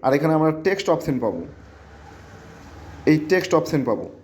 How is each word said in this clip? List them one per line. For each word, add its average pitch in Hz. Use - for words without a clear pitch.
আর 135
এখানে 156
আমরা 156
টেক্সট 196
অপশন 139
পাবো, 90
এই 156
টেক্সট 185
অপশন 156
পাবো 104